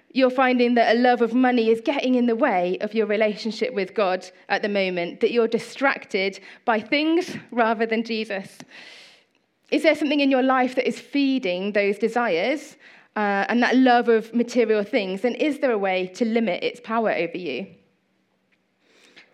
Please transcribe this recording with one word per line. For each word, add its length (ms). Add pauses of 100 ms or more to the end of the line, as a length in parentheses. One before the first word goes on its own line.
(120)
you're 160
finding 460
that 200
a 40
love 240
of 100
money 380
is 100
getting 340
in 120
the 100
way 460
of 100
your 140
relationship 680
with 220
God 340 (220)
at 100
the 80
moment, 520
that 120
you're 160
distracted 920 (260)
by 120
things 600 (120)
rather 360
than 180
Jesus. 540 (1120)
Is 140
there 100
something 260
in 100
your 120
life 320
that 120
is 140
feeding 720
those 240
desires, 800 (400)
uh, 320
and 140
that 120
love 360
of 240
material 500
things? 400
And 120
is 240
there 120
a 60
way 300
to 180
limit 360
its 160
power 320
over 280
you? 280 (1700)